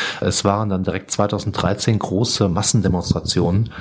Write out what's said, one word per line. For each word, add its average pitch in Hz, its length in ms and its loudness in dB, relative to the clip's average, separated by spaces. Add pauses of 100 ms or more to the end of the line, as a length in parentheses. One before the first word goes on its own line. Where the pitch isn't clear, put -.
(200)
Es - 240 0
waren 104 240 2
dann 95 160 0
direkt 92 260 -4
zweitausenddreizehn 104 880 0
große 101 500 0
Massendemonstrationen 92 1200 2 (100)